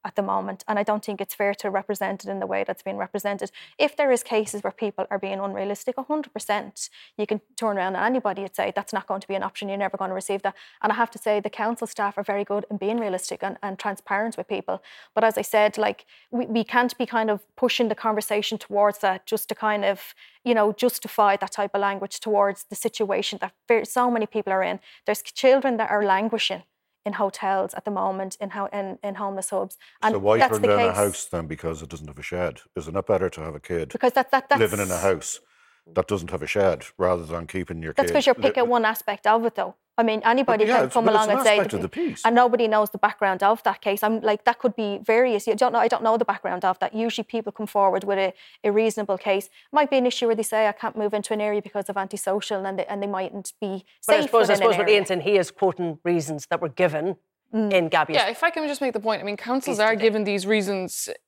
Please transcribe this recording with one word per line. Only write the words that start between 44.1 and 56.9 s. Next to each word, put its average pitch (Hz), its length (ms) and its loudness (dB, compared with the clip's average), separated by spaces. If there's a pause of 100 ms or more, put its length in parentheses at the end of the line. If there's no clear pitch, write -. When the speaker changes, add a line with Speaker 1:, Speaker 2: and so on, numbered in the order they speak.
Speaker 1:
like, 214 200 2
that 240 160 2
could 233 160 0
be 202 300 -4
various. 226 420 4
You 214 80 2
don't 247 180 4
know. 233 60 2
I 220 80 4
don't 240 160 0
know 226 140 4
the 220 80 0
background 196 400 -4
of 185 160 0
that. 202 140 -4
Usually, 226 280 -2
people 220 300 -6
come 214 160 -8
forward 196 340 2
with 196 160 0
a, 190 160 0 (300)
a 208 80 2
reasonable 208 460 2
case. 202 320 -2 (200)
Might 294 200 2
be 269 80 4
an 247 60 4
issue 247 220 0
where 226 80 4
they 220 80 -2
say, 220 240 2
"I 202 60 2
can't 220 240 -6
move 214 180 -2
into 208 180 -2
an 214 80 -2
area 208 220 0
because - 260 -6
of 196 80 -6
antisocial," 196 680 -4
and 196 100 -4
they, 185 100 -4
and 202 140 -6
they 202 60 -4
mightn't 190 540 -6
be 196 240 -6 (200)
Speaker 3:
But 285 120 6
I - 0 -
Speaker 1:
safe 302 80 2
Speaker 3:
suppose, 220 260 4
I 208 40 6
Speaker 1:
within - 0 -
an - 20 4
Speaker 3:
suppose 185 220 4
what 190 100 2
Speaker 1:
area. 214 80 8
Speaker 3:
Ian's 196 120 2
saying, 180 120 0
he 196 160 2
is 180 160 2
quoting 170 500 -2
reasons 160 440 -2
that 170 140 -2
were 165 100 -4
given 165 460 0 (380)